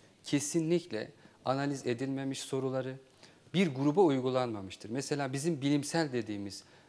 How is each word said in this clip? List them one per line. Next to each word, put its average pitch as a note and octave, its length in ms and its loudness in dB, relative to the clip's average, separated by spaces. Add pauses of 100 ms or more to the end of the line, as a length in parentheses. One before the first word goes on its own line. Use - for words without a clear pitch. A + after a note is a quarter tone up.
(240)
kesinlikle D#3 840 0 (340)
analiz C#3 420 0
edilmemiş C3+ 540 -2
soruları, C3 540 -2 (600)
bir E3 200 4
gruba D3 260 4
uygulanmamıştır. B2+ 880 2
Mesela C#3 420 -2
bizim C#3+ 280 -2
bilimsel C#3+ 520 2
dediğimiz, G#2 500 -4 (260)